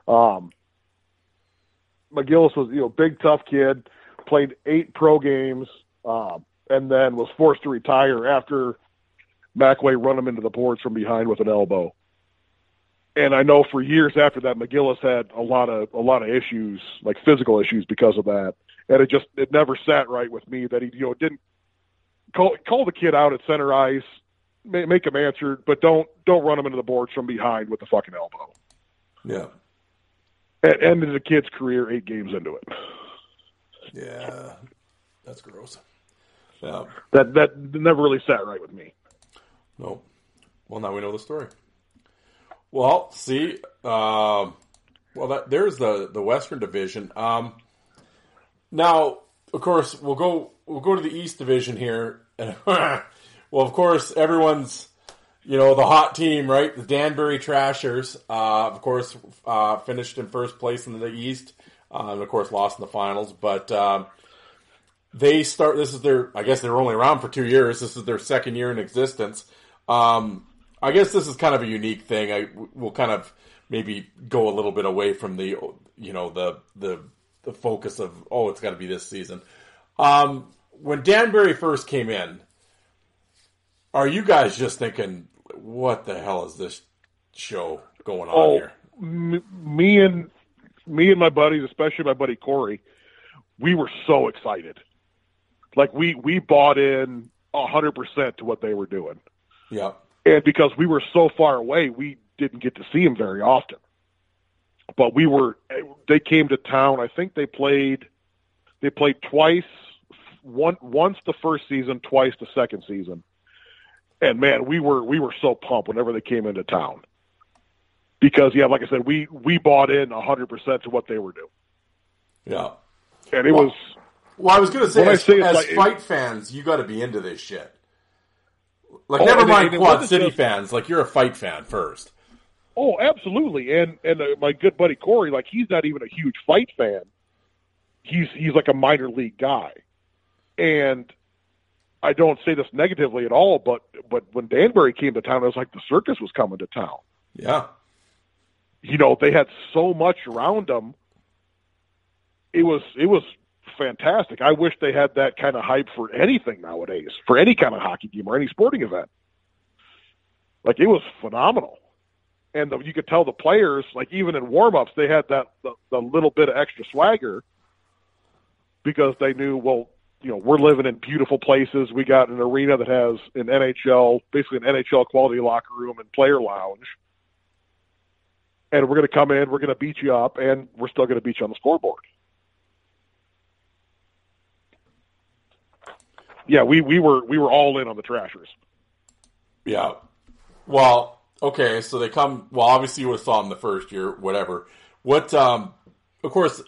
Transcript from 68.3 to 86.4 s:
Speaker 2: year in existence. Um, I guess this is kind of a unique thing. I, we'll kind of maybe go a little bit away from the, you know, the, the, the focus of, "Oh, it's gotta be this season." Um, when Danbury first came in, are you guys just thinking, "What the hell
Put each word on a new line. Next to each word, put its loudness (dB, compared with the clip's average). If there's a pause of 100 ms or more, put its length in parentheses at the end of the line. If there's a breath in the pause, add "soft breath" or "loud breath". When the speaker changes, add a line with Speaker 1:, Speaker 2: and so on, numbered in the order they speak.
Speaker 2:
year -6
in -8
existence. -6 (420 soft breath)
Um, 0 (340)
I -2
guess 2
this -2
is -14
kind 0
of -2
a -8
unique -8
thing. -4
I, -6 (280)
we'll -10
kind -4
of -6 (340 soft breath)
maybe -10 (160)
go 0
a -2
little -4
bit -4
away -2
from -10
the, -8 (400)
you -18
know, -8
the, -6 (160)
the, -10 (440)
the -14
focus -8
of, -10 (160)
"Oh, -2
it's -12
gotta -8
be -16
this -10
season." -16 (560 soft breath)
Um, 2 (180)
when -8
Danbury 4
first -4
came -4
in, -8 (1500)
are 0
you -2
guys 4
just -6
thinking, -8 (280)
"What -6
the -10
hell -6